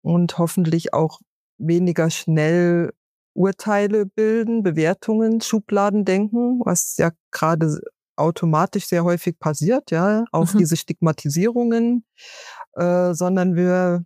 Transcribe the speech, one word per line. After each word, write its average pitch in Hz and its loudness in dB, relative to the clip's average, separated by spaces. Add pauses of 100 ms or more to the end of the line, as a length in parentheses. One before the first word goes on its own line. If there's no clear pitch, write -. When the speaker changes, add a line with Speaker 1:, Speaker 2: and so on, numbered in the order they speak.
Speaker 1:
und 170 0
hoffentlich 170 0
auch 156 -2 (380)
weniger 170 2
schnell 170 0 (420)
Urteile 202 0
bilden, 220 0
Bewertungen, 214 0
Schubladen 208 0
denken, 220 0
was - -2
ja 185 2 (220)
gerade 160 0 (360)
automatisch 170 0
sehr 170 0
häufig 175 -2
passiert, 160 -2
ja, 208 0
auch 165 0
Speaker 2:
Mhm. 214 4
Speaker 1:
diese 165 4
Stigmatisierungen, 233 0 (720)
äh, 180 0
sondern 180 0
wir 180 2